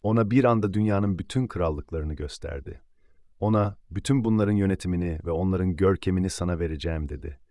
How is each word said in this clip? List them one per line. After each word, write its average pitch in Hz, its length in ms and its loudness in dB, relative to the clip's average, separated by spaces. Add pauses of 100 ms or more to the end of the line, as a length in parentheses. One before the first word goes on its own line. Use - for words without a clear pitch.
Ona 107 280 2
bir 127 120 6
anda 110 300 4
dünyanın 101 460 2
bütün 127 280 -2
krallıklarını 78 640 -4
gösterdi. - 680 -10 (580)
Ona, 104 380 2 (140)
"Bütün 123 320 0
bunların 107 300 2
yönetimini 90 720 0
ve 85 60 -4
onların 92 440 0
görkemini 92 540 2
sana 87 300 -2
vereceğim." 80 500 -4
dedi. 71 300 -12 (120)